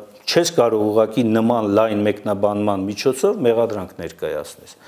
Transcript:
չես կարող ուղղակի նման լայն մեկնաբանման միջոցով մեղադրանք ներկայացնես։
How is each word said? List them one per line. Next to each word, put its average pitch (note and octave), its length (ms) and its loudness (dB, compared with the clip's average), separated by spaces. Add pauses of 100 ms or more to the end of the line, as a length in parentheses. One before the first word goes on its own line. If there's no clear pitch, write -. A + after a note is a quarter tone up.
(220)
չես E3+ 300 0
կարող A2+ 320 2
ուղղակի A2 400 2
նման A2+ 460 2
լայն G#2+ 320 2
մեկնաբանման G#2 800 -2
միջոցով C3 560 -2
մեղադրանք A2+ 540 0
ներկայացնես։ D#2 840 -10 (100)